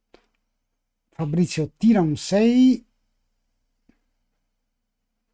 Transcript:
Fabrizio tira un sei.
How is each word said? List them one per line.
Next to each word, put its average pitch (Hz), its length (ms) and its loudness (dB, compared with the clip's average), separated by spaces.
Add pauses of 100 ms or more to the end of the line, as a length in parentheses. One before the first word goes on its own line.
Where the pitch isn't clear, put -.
(1160)
Fabrizio 160 640 -4
tira 214 240 2
un 156 160 -2
sei. 247 680 0 (2500)